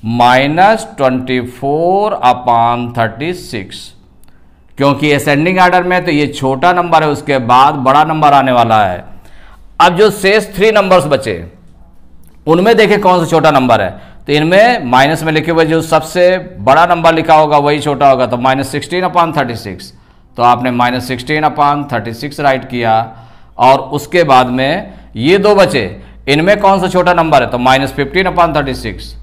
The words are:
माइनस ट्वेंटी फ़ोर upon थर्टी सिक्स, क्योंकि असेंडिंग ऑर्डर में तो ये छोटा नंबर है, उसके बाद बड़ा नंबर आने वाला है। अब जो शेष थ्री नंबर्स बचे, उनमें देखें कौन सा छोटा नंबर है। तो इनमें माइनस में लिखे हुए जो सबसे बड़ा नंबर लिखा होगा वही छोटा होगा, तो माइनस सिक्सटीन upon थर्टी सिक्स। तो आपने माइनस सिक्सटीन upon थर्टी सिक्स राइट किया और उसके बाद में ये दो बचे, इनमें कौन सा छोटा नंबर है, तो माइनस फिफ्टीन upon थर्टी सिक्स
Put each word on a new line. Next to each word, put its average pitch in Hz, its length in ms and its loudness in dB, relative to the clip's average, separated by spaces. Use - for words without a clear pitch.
माइनस 139 800 2
ट्वेंटी 127 440 -2
फ़ोर 170 840 -4
upon 120 600 0
थर्टी 120 360 -4
सिक्स, - 580 -14
क्योंकि 147 340 0
असेंडिंग 147 460 0
ऑर्डर 180 240 2
में 180 220 -2
तो 170 60 -4
ये 147 180 0
छोटा 135 440 -2
नंबर 175 300 0
है, 156 60 0
उसके 139 320 -2
बाद 127 340 4
बड़ा 139 300 2
नंबर 156 280 2
आने 131 200 2
वाला 113 320 2
है। 90 200 -6
अब 175 160 2
जो 208 140 4
शेष 196 440 -2
थ्री 214 180 2
नंबर्स 185 340 2
बचे, 98 460 -4
उनमें 180 300 4
देखें 202 240 2
कौन 180 200 2
सा 165 100 -4
छोटा 160 200 2
नंबर 127 300 2
है। 92 100 -4
तो 143 60 -2
इनमें 180 520 2
माइनस 139 380 2
में 160 100 -2
लिखे 156 180 -2
हुए 165 140 2
जो 160 180 0
सबसे 175 560 0
बड़ा 143 260 4
नंबर 165 280 2
लिखा 160 200 2
होगा 151 240 4
वही 147 220 0
छोटा 139 300 0
होगा, 127 160 2
तो 120 100 -4
माइनस 131 320 -2
सिक्सटीन 175 360 -6
upon 170 320 -2
थर्टी 120 200 -4
सिक्स। 95 360 -14
तो 117 60 -4
आपने 123 280 2
माइनस 123 380 -2
सिक्सटीन 131 360 -4
upon 143 480 -2
थर्टी 113 200 -6
सिक्स 143 280 -12
राइट 135 300 -2
किया 117 460 -2
और 135 200 4
उसके 147 440 -4
बाद 131 240 4
में 135 480 -4
ये 147 220 2
दो 208 160 2
बचे, 135 480 0
इनमें 170 320 0
कौन 196 200 2
सा 185 80 -2
छोटा 180 260 0
नंबर 160 280 2
है, 113 80 -4
तो 123 80 -6
माइनस 131 340 0
फिफ्टीन 156 340 -4
upon 170 300 0
थर्टी 135 180 -4
सिक्स 107 480 -12